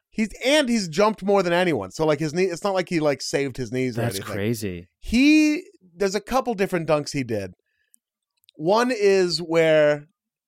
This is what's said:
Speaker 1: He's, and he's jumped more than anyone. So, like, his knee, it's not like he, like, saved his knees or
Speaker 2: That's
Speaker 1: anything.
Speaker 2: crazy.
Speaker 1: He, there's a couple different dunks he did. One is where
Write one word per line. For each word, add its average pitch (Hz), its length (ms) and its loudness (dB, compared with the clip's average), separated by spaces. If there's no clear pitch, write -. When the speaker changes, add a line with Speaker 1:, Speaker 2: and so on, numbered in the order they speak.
Speaker 1:
He's, 214 180 -4
and 277 240 2
he's 226 200 -2
jumped 202 340 0
more 196 200 2
than 175 120 0
anyone. 151 380 0
So, 156 120 -2
like, 156 160 2
his 151 140 -4
knee, 185 100 0
it's 170 200 -4
not 196 100 0
like 185 160 -2
he, 170 100 0
like, 147 220 0
saved 139 340 -4
his 120 160 -8
knees 127 260 -2
or 117 40 -2
Speaker 2:
That's 107 140 -4
Speaker 1:
anything. - 180 -10
Speaker 2:
crazy. 101 540 -4
Speaker 1:
He, 302 640 2
there's 190 180 -2
a 208 60 -4
couple 254 320 -4
different 180 360 -2
dunks 151 240 0
he 139 120 -4
did. 101 280 -6
One 214 380 0
is 190 440 2
where 156 680 2